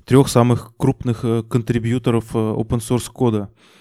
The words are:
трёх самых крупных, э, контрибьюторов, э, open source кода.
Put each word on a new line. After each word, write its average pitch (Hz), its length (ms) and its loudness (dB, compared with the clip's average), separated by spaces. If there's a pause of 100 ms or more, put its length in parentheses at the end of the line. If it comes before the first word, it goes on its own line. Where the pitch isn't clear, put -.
трёх 131 240 6
самых 120 480 0
крупных, 127 480 -2
э, 113 180 -2
контрибьюторов, 117 920 -2
э, - 20 0
open 110 400 -2
source 120 340 -4
кода. 107 380 -2 (300)